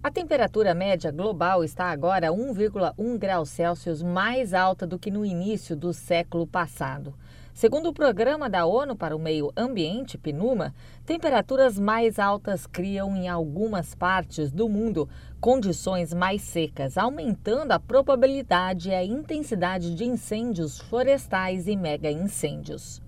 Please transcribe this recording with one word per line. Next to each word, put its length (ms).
A 20
temperatura 600
média 380
global 500
está 220
agora 480
um 200
vírgula 460
um 180
grau 300
Celsius 560
mais 500
alta 320
do 140
que 100
no 160
início 520
do 160
século 560
passado. 680
Segundo 360
o 20
Programa 580
da 160
onu 300
para 180
o 60
Meio 360
Ambiente, 640
pnuma, 560
temperaturas 720
mais 400
altas 480
criam, 500
em 120
algumas 680
partes 560
do 180
mundo, 400
condições 720
mais 300
secas, 560
aumentando 720
a 80
probabilidade 1120
e 60
a 100
intensidade 880
de 100
incêndios 760
florestais 880
e 80
mega 340
incêndios. 960